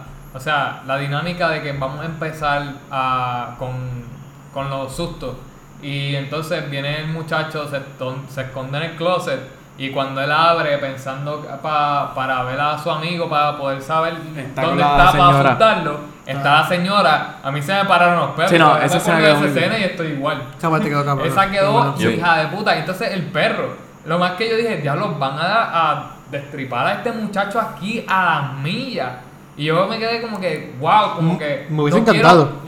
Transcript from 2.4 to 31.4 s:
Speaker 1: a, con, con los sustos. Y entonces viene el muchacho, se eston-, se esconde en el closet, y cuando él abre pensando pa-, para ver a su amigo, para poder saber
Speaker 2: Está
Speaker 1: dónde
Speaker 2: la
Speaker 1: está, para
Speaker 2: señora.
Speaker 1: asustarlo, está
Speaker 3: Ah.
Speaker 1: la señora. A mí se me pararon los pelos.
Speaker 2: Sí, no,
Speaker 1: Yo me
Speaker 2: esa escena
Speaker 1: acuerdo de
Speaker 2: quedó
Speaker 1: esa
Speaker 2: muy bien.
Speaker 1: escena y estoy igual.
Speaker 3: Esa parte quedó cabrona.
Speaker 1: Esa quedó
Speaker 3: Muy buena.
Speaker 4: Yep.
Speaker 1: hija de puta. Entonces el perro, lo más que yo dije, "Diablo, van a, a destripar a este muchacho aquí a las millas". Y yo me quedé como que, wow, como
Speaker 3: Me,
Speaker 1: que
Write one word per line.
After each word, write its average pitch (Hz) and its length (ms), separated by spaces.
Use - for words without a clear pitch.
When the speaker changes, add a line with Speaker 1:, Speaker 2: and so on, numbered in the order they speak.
Speaker 1:
a, 127 680
con, 127 140
con 139 160
los 135 260
sustos. - 400
Y 139 320
entonces 151 560
viene 143 320
el 156 60
muchacho, 156 600
se 139 80
eston-, 131 520
se - 140
esconde 135 360
en 160 60
el 160 120
closet, 165 440
y 135 140
cuando 135 320
él 147 100
abre 160 460
pensando 139 680
pa-, 147 520
para 131 300
ver 131 160
a 147 180
su 165 120
amigo, 165 380
para 147 300
poder 135 240
saber 160 320
Speaker 2:
Está 139 260
Speaker 1:
dónde 170 200
Speaker 2:
la 147 80
Speaker 1:
está, 143 60
para 180 160
Speaker 2:
señora. 139 380
Speaker 1:
asustarlo, 160 500
está 143 320
Speaker 3:
Ah. 160 40
Speaker 1:
la - 60
señora. 180 760
A 139 80
mí 143 100
se 190 100
me 196 120
pararon 175 420
los 135 60
pelos. 165 180
Speaker 2:
Sí, 170 80
no, 156 160
Speaker 1:
Yo - 60
me 131 60
Speaker 2:
esa 139 100
escena 170 220
Speaker 1:
acuerdo - 0
de 160 40
Speaker 2:
quedó 156 80
Speaker 1:
esa 147 100
Speaker 2:
muy 143 200
bien. 170 120
Speaker 1:
escena 226 60
y 185 120
estoy 165 180
igual. 143 340
Speaker 3:
Esa 170 120
parte 160 180
quedó 143 160
cabrona. 143 260
Speaker 1:
Esa 190 200
quedó 196 220
Speaker 3:
Muy 233 100
buena. - 140
Speaker 4:
Yep. - 220
Speaker 1:
hija 165 200
de 156 80
puta. 202 220
Entonces 185 340
el 185 100
perro, 165 460
lo 165 140
más 180 140
que 226 180
yo 226 60
dije, 226 220
"Diablo, 156 380
van 139 220
a, 170 540
a 143 180
destripar 135 560
a 185 100
este 226 180
muchacho 202 480
aquí 214 480
a 190 160
las 139 360
millas". 185 500
Y 147 100
yo 170 200
me 220 140
quedé 226 220
como 214 180
que, 160 400
wow, 190 340
como 170 200
Speaker 3:
Me, 160 40
Speaker 1:
que 147 320